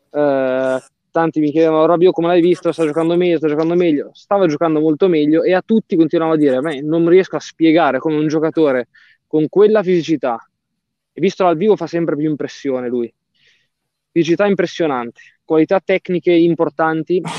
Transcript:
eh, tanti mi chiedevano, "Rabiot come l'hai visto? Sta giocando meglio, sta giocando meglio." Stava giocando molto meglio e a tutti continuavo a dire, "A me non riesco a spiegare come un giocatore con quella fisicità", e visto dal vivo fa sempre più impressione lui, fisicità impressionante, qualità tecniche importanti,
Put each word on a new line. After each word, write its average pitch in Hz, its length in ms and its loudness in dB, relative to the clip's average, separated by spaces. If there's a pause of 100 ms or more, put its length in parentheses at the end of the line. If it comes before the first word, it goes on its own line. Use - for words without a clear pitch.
(100)
eh, 131 680 -2 (320)
tanti 165 300 -2
mi 147 100 0
chiedevano, 160 360 2
"Rabiot 170 280 4
come 170 140 -2
l'hai 175 120 2
visto? 170 320 0
Sta 165 140 -2
giocando 165 300 -2
meglio, 175 220 0
sta 151 100 -2
giocando 160 260 -2
meglio." 165 380 0
Stava 202 340 0
giocando 156 340 0
molto 156 280 0
meglio 156 340 2
e 160 100 0
a 185 100 0
tutti 220 340 -2
continuavo 160 380 2
a - 20 2
dire, 143 200 2
"A 127 40 -2
me 139 200 -6
non 165 280 0
riesco 180 280 2
a 139 40 -4
spiegare 160 580 0
come 156 180 -4
un 151 120 -2
giocatore 151 600 -2 (380)
con 156 220 -2
quella 208 340 2
fisicità", 151 560 -2 (760)
e - 80 -12
visto 190 240 -2
dal 170 120 2
vivo 202 180 2
fa 165 140 -8
sempre 165 280 -2
più 156 140 -2
impressione 131 580 -6
lui, 120 240 -4 (1000)
fisicità 165 340 0
impressionante, 160 760 -4 (240)
qualità 160 360 0
tecniche 180 520 -2
importanti, 165 880 0 (180)